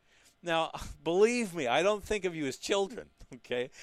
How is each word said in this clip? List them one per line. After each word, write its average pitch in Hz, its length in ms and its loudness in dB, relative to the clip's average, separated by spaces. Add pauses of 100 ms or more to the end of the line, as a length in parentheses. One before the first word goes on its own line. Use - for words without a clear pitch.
(420)
Now, 165 300 0 (160)
<laughs> - 160 -16
believe 214 500 4
me, 156 140 -2
I 135 160 4
don't 202 180 2
think 208 220 -4
of 180 100 -2
you 156 120 -4
as 131 100 -2
children, 196 540 -2 (120)
<laughs> - 140 -20
okay? 123 340 -4 (140)